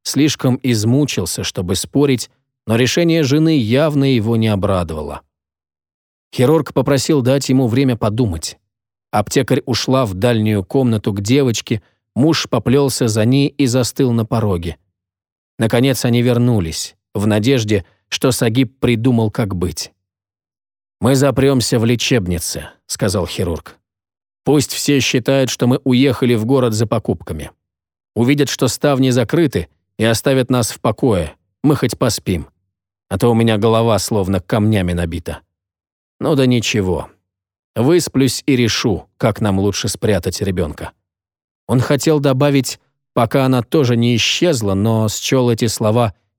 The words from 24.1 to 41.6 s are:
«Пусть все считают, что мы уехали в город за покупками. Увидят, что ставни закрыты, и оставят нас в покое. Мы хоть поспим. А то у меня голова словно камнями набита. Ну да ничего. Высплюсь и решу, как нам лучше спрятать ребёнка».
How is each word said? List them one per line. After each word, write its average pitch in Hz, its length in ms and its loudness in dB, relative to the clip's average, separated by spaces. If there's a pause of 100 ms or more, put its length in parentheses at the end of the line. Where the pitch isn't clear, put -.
«Пусть 139 280 2
все 143 280 0
считают, 131 500 0
что - 180 -2
мы 127 160 2
уехали 127 520 2
в 107 100 -2
город 123 280 2
за 110 140 -2
покупками. 92 640 -6 (640)
Увидят, 135 340 0
что - 180 -2
ставни 135 420 0
закрыты, 123 580 0 (300)
и 107 80 0
оставят 127 440 0
нас 123 220 0
в - 80 -16
покое. 104 560 -2 (280)
Мы 143 120 4
хоть - 220 -2
поспим. 95 500 -4 (600)
А 98 80 -4
то 117 120 2
у 117 40 2
меня 113 240 2
голова 113 420 2
словно 98 400 -2
камнями 104 540 0
набита. 85 480 -6 (800)
Ну 156 160 0
да 135 100 2
ничего. 104 640 -2 (680)
Высплюсь 135 720 0
и 139 100 2
решу, 113 520 0 (100)
как 113 240 -2
нам 98 180 0
лучше 101 300 -2
спрятать 92 520 -4
ребёнка». 87 500 -6 (760)